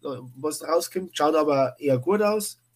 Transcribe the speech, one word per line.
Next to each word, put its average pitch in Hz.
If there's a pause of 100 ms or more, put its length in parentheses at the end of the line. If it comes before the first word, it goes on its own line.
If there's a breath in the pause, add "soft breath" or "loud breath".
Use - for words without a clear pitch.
äh, 135 (180)
was 151
rauskommt, 175
schaut 151
aber 139
eher 135
gut 196
aus, 208 (180)